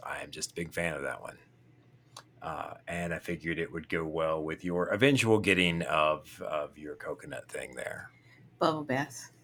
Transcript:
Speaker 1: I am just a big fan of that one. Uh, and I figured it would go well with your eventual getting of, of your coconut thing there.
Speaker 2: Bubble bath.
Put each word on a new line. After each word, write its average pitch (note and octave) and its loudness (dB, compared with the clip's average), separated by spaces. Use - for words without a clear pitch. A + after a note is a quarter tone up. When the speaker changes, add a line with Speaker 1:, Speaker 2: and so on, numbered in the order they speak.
Speaker 1:
I C#2+ -6
am C#2+ -12
just - -8
a - -20
big E2+ -6
fan E2+ 0
of C#2 -4
that B1 -6
one. - -14
Uh, D#2 -6
and E2+ -2
I D#2+ -6
figured E2 -4
it D#2+ -4
would D#2+ -8
go E2 0
well D#2+ 0
with D#2+ -6
your F2 0
eventual A2+ 6
getting F2+ 6
of, D#2 2
of D2 -4
your D2 -10
coconut D2 -8
thing C2 -8
there. - -10
Speaker 2:
Bubble D#3 2
bath. C#3 -2